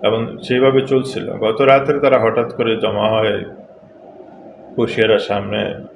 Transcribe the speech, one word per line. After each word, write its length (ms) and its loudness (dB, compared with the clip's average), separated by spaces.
এবং 140 0
সেইভাবে 340 2
চলছিল। 340 -2
গত 120 -2
রাত্রে 340 4
তারা 200 4
হঠাৎ 240 0
করে 140 0
জমা 300 0
হয়, 200 0
কুশিয়ারার 540 2
সামনে 320 -4